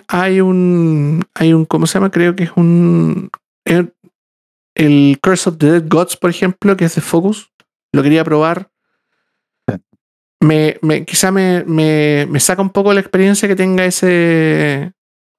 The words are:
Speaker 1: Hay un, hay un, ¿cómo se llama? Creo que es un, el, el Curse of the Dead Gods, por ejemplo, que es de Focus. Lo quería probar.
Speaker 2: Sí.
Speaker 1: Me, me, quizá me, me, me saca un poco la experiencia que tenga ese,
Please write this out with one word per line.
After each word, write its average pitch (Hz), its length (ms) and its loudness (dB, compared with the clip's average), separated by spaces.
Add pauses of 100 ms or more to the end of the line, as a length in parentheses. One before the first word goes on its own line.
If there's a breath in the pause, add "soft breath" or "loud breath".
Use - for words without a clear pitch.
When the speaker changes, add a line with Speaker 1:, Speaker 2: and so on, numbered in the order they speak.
Speaker 1:
Hay 190 340 0
un, 170 840 0 (100)
hay 165 200 2
un, 160 120 2
¿cómo 160 220 -2
se - 80 -4
llama? 190 160 0
Creo 175 240 0
que 190 80 -4
es 165 120 -6
un, 170 760 0 (360)
el, 175 280 0 (840)
el 143 460 2
Curse 185 280 0
of 160 80 -4
the 151 140 2
Dead 170 160 2
Gods, 165 300 0
por 180 120 -2
ejemplo, 190 480 -2
que 185 80 0
es 165 100 -4
de 160 60 -4
Focus. 185 500 -2 (400)
Lo 139 120 0
quería 156 200 2
probar. 160 460 -2 (1000)
Speaker 2:
Sí. 104 80 -6 (680)
Speaker 1:
Me, 156 400 2
me, 156 220 -2
quizá - 280 -2
me, 185 340 0
me, 151 640 0
me 147 100 -2
saca 185 220 -2
un 196 80 -2
poco 202 240 0
la 196 80 2
experiencia 196 480 0
que 196 80 0
tenga 185 260 0
ese, 165 1080 0 (460)